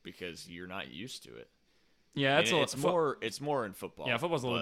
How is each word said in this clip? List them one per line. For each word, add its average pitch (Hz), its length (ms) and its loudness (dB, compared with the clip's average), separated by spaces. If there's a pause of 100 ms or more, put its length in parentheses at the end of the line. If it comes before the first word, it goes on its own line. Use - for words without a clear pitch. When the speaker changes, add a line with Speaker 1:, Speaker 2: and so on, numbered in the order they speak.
Speaker 1:
because 87 460 -10
you're 87 180 -12
not 90 240 -8
used 98 320 -10
to 58 120 -16
it. 58 140 -16 (640)
Speaker 2:
Yeah, 139 200 4
Speaker 1:
I - 40 6
Speaker 2:
that's 214 140 6
Speaker 1:
mean, 165 100 6
Speaker 2:
a - 20 4
Speaker 1:
it's - 100 0
Speaker 2:
fo- 139 160 2
Speaker 1:
more, 160 320 2
it's 113 180 -4
more 143 240 0
in 98 100 -6
football, - 340 -8
Speaker 2:
Yeah, 120 100 4
football's 160 240 0
a 127 60 -2
little 120 100 2
Speaker 1:
but - 40 0